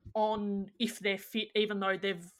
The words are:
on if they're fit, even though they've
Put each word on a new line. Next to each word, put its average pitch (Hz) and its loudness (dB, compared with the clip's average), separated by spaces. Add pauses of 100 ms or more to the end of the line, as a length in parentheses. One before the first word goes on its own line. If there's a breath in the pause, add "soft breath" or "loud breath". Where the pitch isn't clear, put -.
(140)
on 208 0
if 226 -2
they're 196 0
fit, 214 -4
even 214 2
though 196 2
they've 175 -2